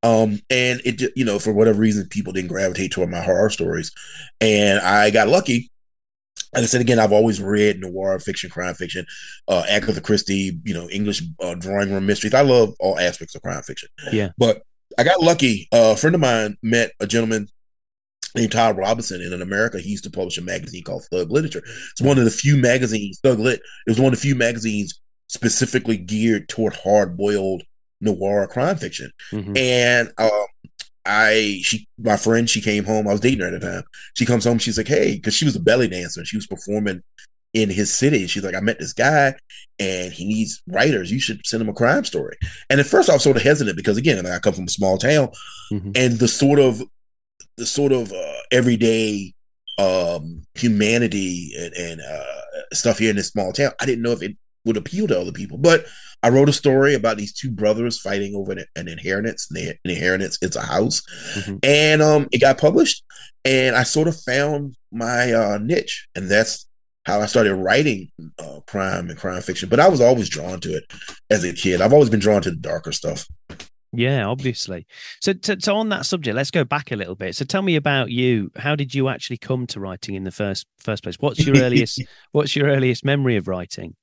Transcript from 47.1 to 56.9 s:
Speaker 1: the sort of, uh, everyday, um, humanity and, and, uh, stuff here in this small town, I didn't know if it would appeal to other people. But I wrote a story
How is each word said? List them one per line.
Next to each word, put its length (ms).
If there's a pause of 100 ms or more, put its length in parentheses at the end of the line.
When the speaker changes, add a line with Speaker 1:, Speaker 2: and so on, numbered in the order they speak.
Speaker 1:
the 100
sort 240
of, 200
uh, 220 (180)
everyday, 840 (440)
um, 640 (140)
humanity 1040
and, 180
and, 260
uh, 220 (500)
stuff 240
here 140
in 40
this 140
small 240
town, 260
I 60
didn't 160
know 100
if 120
it 120 (300)
would 120
appeal 300
to 120
other 120
people. 280
But 260 (380)
I 60
wrote 200
a 40
story 420